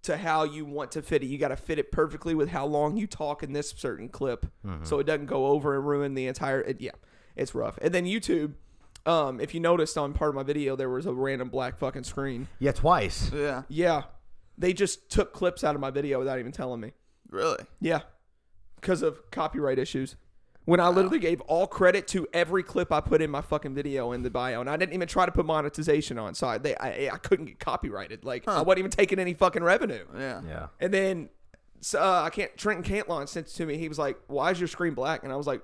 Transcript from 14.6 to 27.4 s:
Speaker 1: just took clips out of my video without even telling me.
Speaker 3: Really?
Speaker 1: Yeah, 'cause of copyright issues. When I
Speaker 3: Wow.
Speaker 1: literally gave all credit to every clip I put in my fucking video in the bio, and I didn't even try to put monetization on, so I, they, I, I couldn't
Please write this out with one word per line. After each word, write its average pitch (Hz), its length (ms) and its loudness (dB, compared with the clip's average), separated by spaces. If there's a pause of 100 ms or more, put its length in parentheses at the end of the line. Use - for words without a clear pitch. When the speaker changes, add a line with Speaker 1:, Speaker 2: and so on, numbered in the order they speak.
Speaker 1:
just - 360 -2
took - 240 2
clips - 300 0
out 151 120 4
of 143 60 -4
my 135 100 -2
video 139 280 0
without 131 200 -2
even 120 120 -6
telling 123 300 -6
me. 110 100 -10 (380)
Speaker 3:
Really? 127 340 0 (160)
Speaker 1:
Yeah, 160 220 2 (800)
'cause 185 200 2
of 156 300 -2
copyright 143 480 0
issues. 131 380 -4 (480)
When 175 160 8
I 175 80 6
Speaker 3:
Wow. 180 60 4
Speaker 1:
literally 190 240 4
gave 170 220 0
all 170 240 2
credit 190 440 4
to 180 240 0
every 175 280 2
clip 180 300 -2
I 151 80 4
put 156 220 4
in 151 100 0
my 139 80 -4
fucking 147 340 -4
video 135 380 -2
in 123 120 -6
the 123 60 -4
bio, 123 300 -4
and 127 100 -6
I 147 60 -2
didn't 165 180 -2
even 180 140 -2
try 185 180 4
to 175 60 -2
put 156 140 2
monetization 151 720 0
on, 107 160 -6
so - 100 -2
I, 113 120 -2
they, 135 180 -2
I, 131 380 -4
I - 60 -8
couldn't 175 260 2